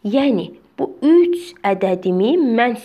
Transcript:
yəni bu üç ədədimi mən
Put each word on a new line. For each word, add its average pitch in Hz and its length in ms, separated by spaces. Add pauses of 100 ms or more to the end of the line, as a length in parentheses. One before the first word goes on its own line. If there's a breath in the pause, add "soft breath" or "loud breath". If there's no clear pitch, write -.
yəni 240 480 (260)
bu - 140 (100)
üç 349 480 (160)
ədədimi 190 720
mən 240 460